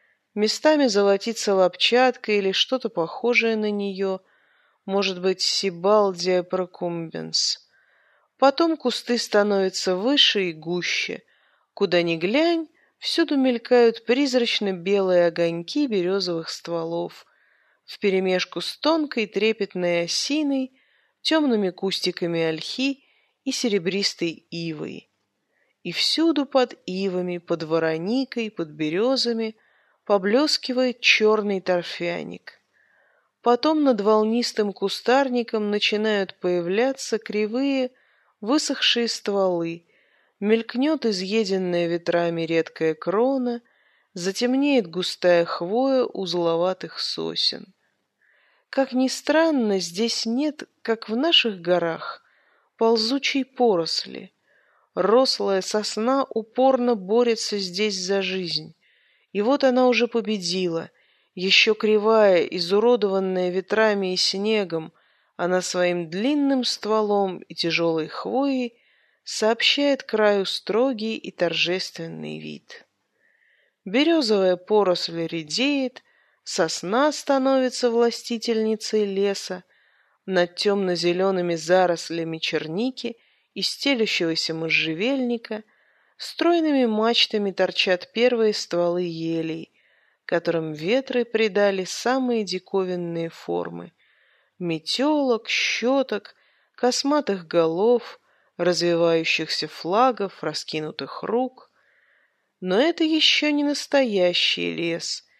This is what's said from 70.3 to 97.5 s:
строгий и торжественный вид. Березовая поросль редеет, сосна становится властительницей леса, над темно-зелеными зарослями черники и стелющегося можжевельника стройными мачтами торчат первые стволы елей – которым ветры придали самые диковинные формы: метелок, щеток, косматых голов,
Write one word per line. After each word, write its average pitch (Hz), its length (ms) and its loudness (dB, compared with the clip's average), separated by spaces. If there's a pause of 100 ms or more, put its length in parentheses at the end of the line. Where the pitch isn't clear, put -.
строгий 220 720 -2
и - 120 -14
торжественный 165 1080 -4
вид. - 480 -16 (960)
Березовая 214 720 2
поросль 180 720 0
редеет, 240 760 -2 (400)
сосна 202 680 0
становится 262 800 0
властительницей 220 1160 0
леса, 196 580 -2 (640)
над 180 320 0
темно-зелеными 180 1000 0
зарослями 165 840 0
черники 220 800 -4 (340)
и 220 80 -10
стелющегося 190 920 -2
можжевельника 214 1080 -2 (520)
стройными 320 680 2
мачтами 214 640 2
торчат 180 640 0
первые 226 400 2
стволы 175 480 0
елей – 165 680 -4 (540)
которым 165 480 -2
ветры 233 520 -2
придали 202 600 0
самые 247 580 -2
диковинные 180 840 -4
формы: 170 640 -8 (640)
метелок, 233 920 0
щеток, 254 840 -2 (400)
косматых 247 720 0
голов, 175 720 0 (380)